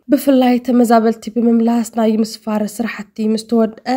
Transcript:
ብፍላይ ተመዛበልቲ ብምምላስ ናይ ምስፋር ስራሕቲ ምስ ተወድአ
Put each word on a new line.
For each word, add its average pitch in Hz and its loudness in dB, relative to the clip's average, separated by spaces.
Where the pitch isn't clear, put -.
ብፍላይ 254 2
ተመዛበልቲ 233 0
ብምምላስ 233 0
ናይ 226 0
ምስፋር 214 -4
ስራሕቲ 214 -8
ምስ 220 -2
ተወድአ 226 0